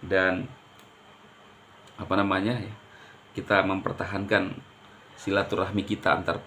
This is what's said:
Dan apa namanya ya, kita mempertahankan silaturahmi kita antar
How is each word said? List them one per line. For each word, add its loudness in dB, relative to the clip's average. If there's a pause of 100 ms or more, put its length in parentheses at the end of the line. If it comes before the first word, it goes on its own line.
Dan 2 (1500)
apa -4
namanya 0
ya, -10 (580)
kita 2
mempertahankan -2 (640)
silaturahmi 0
kita 2
antar -2